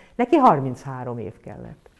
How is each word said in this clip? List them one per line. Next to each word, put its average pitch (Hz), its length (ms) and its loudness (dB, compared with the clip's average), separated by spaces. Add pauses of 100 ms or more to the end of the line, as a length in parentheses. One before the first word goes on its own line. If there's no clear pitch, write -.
(160)
Neki 247 200 0
harminchárom 135 840 0
év 107 220 -12
kellett. 117 500 -20 (100)